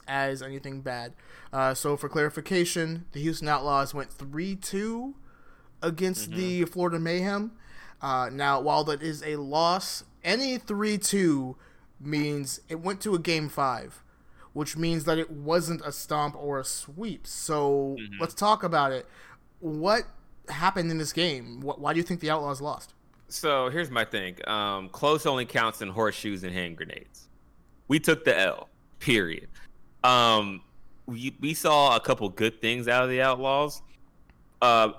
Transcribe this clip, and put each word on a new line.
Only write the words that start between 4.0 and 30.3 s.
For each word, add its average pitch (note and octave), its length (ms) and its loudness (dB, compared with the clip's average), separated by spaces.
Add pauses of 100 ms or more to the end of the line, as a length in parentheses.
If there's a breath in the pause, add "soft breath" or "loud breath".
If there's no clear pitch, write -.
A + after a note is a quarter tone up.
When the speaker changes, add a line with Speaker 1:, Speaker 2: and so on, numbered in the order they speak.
Speaker 1:
three D#3 420 -6
two A3+ 600 -4 (680 soft breath)
against E3+ 480 -2
Speaker 2:
Mm-hmm. E3+ 80 -6
Speaker 1:
the F3+ 280 0
Florida E3+ 340 -2
Mayhem. G3 500 -2 (500 loud breath)
Uh, B2+ 320 0
now, C#3 280 2
while D3+ 240 4
that D3+ 180 -2
is D3+ 220 -6
a D3+ 100 -4
loss, D#3+ 680 0 (180)
any B3 360 0
three G#3+ 380 0
two D3 600 2 (440 soft breath)
means D3 680 -4
it D#3+ 100 -6
went G3 220 -4
to G#3 160 0
a - 20 2
game D#3+ 300 0
five, B2+ 560 -4 (480 soft breath)
which D3 240 -4
means E3 280 0
that D#3+ 140 2
it D#3+ 120 -2
wasn't D#3 540 0
a D3 60 -8
stomp D3 500 -2
or C#3+ 200 -4
a B2+ 40 -6
sweep. F3 640 -8
So C#3+ 720 0
Speaker 2:
Mm-hmm. G#2 220 -10
Speaker 1:
let's E3 140 -2
talk G#3 280 4
about D3+ 300 2
it. C3 140 -6 (520 loud breath)
What F3 440 0 (460)
happened E3+ 420 0
in D#3+ 80 -2
this D3 140 -4
game? C3 500 -2
Wh-, C#3 160 -6
why D3 140 0
do E3 60 0
you E3+ 40 4
think E3+ 160 -4
the D3+ 120 -2
Outlaws C#3+ 300 -2
lost? - 340 -8 (340)
Speaker 2:
So C3+ 420 2
here's D3+ 220 -2
my A#2 120 2
thing. F#2 320 -4 (120)
Um, G2+ 400 -2
close D3 360 2
only C3 220 0
counts A2+ 360 0
in G2 60 -4
horseshoes G2+ 540 -2
and F2+ 100 -8
hand F2 240 -6
grenades. - 520 -16 (580)
We D3+ 140 4
took D#3+ 240 2
the A#2 120 6
L, F#2 320 0 (300)
period. F#2 480 0 (560 soft breath)
Um, A2+ 600 4 (440)